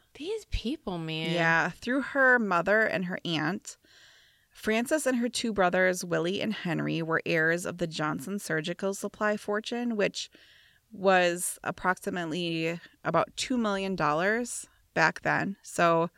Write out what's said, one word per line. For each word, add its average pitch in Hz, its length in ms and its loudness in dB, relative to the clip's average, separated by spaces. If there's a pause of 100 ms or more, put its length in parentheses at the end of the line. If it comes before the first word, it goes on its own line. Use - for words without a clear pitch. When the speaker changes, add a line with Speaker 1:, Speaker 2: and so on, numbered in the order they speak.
(140)
Speaker 1:
These 403 320 -8
people, 220 520 -4
man. 160 340 -4
Speaker 2:
Yeah, 165 380 2
through 247 320 -2
her 254 360 4
mother 196 440 2
and 185 240 0
her 175 180 -6
aunt, 160 520 -2 (760)
Frances 240 560 0
and 254 120 2
her 240 120 0
two 233 240 -2
brothers, 185 500 2
Willie 170 380 0
and 220 100 -2
Henry, 151 500 -2
were 160 240 0
heirs 165 400 2
of 175 120 -6
the 175 80 -2
Johnson 160 520 -4
Surgical 170 560 -4
Supply 214 440 -2
fortune, 233 580 -4
which - 340 -2 (600)
was 180 720 2
approximately 170 1160 -2 (240)
about 165 320 2
two - 220 -2
million 196 380 0
dollars 180 720 0 (280)
back 165 280 2
then. 151 400 0
So 170 560 2